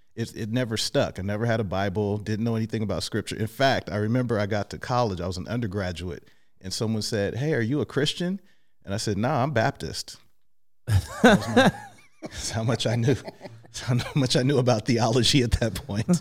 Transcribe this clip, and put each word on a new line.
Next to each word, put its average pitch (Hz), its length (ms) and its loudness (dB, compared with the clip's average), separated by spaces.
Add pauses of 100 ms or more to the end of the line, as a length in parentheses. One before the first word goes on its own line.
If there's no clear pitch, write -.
(140)
it, 113 220 -6
it 110 160 -6
never 117 240 -2
stuck. 104 420 0
I 92 40 -6
never 104 240 -2
had 113 140 2
a 110 40 0
Bible, 101 540 0
didn't 107 260 -4
know 117 120 0
anything 110 260 -2
about 98 200 -2
scripture. - 340 -6
In 110 100 -2
fact, 123 440 0
I 90 60 -4
remember 113 420 0
I 104 80 0
got 101 240 -2
to - 80 -8
college, 117 440 -2
I 87 40 -4
was 92 120 -4
an 90 100 -10
undergraduate, 92 800 -6 (320)
and 92 120 -8
someone 110 300 -2
said, 101 340 0
"Hey, 147 180 0
are 123 80 2
you 131 180 0
a 107 60 -2
Christian?" 180 540 -2 (440)
And 95 80 -6
I 98 60 -4
said, 104 200 -2
"Nah, 123 240 0
I'm 147 100 0
Baptist." - 680 -4 (680)
That 185 520 6
was - 100 -2
my, - 240 6 (260)
<laughs> - 240 -20
that's - 280 -8
how 113 120 -2
much 117 240 0
I 113 100 0
knew. 120 180 4 (480)
That's - 180 -14
how - 160 0 (180)
much 131 220 2
I 139 60 2
knew 135 160 4
about 120 280 2
theology 117 560 4
at 110 100 2
that 113 220 0
point. 104 460 -2